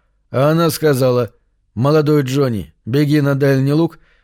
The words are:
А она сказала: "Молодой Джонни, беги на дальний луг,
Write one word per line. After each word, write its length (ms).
А 180
она 200
сказала: 600
"Молодой 480
Джонни, 520
беги 360
на 160
дальний 360
луг, 280